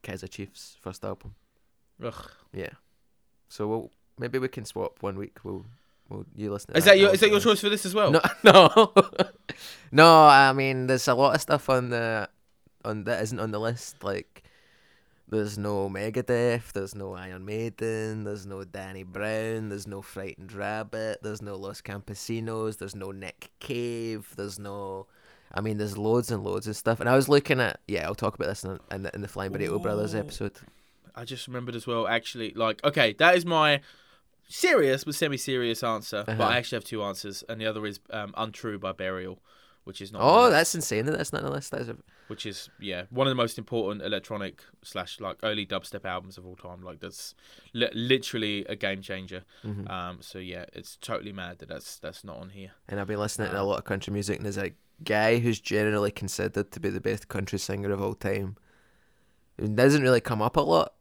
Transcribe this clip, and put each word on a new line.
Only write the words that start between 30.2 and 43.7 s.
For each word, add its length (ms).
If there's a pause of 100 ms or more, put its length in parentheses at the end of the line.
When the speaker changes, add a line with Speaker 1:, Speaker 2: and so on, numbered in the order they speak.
Speaker 2:
I 100
just 220
remembered 280
as 120
well, 200
actually, 480
like, 280
okay, 300
that 220
is 100
my 360 (680)
serious 560
but 120
semi-serious 680
answer, 420
but 140
Speaker 1:
Uh-huh. 40
Speaker 2:
I 140
actually 200
have 80
two 180
answers, 460
and 100
the 60
other 200
is, 140 (120)
um, 260
Untrue 420
by 140
Burial, 460 (440)
which 180
is 120
not 80
Speaker 1:
Oh, 60
Speaker 2:
on 180
the 60
Speaker 1:
that's 220
Speaker 2:
list. 20
Speaker 1:
insane 320
that 100
that's 160
not 100
on 60
the 60
list. 160
That 100
is 80
a 80 (300)
Speaker 2:
Which 180
is, 240 (100)
yeah, 300
one 180
of 40
the 40
most 220
important 460